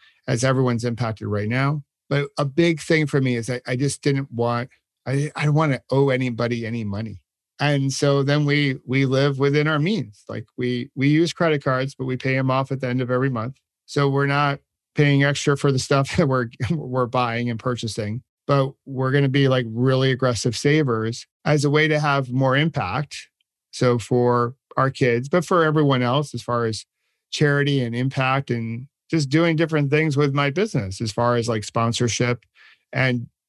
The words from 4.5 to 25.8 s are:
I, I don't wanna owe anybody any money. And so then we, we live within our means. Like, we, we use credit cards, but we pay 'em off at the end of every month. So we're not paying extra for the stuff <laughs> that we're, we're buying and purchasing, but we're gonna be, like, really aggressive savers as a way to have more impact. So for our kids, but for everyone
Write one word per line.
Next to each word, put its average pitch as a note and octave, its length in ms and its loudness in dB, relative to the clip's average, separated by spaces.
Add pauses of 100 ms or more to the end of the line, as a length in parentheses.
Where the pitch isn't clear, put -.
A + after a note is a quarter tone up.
I, C#3 320 -4
I D3 80 -4
don't D3 100 2
wanna D3 360 2
owe C#3 180 4
anybody A#2+ 580 -2
any A#2 180 -4
money. G2+ 360 -8 (400)
And C#3 320 0
so C#3 300 2
then C#3+ 240 2
we, C#3+ 400 0
we C3+ 180 0
live C3+ 340 0
within C#3+ 300 2
our D#3 100 0
means. D3 520 -4
Like, A2 160 -10 (100)
we, B2 380 -4
we C3+ 140 0
use D#3 260 2
credit D#3 280 0
cards, C3+ 320 -2
but B2+ 120 -8
we B2+ 100 -4
pay C3 220 -2
'em C3 120 0
off C3+ 220 0
at B2+ 80 -6
the C3 80 -4
end B2+ 140 -2
of B2 80 -4
every B2+ 200 0
month. A#2+ 260 -6 (280)
So C#3+ 240 0
we're C#3 180 0
not C#3+ 340 0 (340)
paying C#3+ 300 4
extra C#3+ 340 2
for C#3+ 140 2
the C3 60 2
stuff C#3 380 0
<laughs> - 0 -
that E3+ 100 4
we're, B2+ 220 0 (220)
we're B2+ 360 -2
buying A#2+ 440 -2
and A2+ 100 -4
purchasing, A2+ 640 -6 (240)
but C#3 260 2 (140)
we're C3 260 -2
gonna C#3 160 4
be, C3+ 200 4
like, C3 200 2
really C3 420 2
aggressive B2 460 0
savers B2 680 0 (180)
as C#3+ 200 2
a C#3+ 60 2
way D3+ 180 4
to D3+ 120 2
have C#3 320 0
more C3 240 2
impact. C#3 720 -4 (420)
So B2 280 2
for A#2+ 580 0 (200)
our C3+ 140 0
kids, B2 380 0
but F3+ 160 0
for F3 200 2
everyone D3 380 2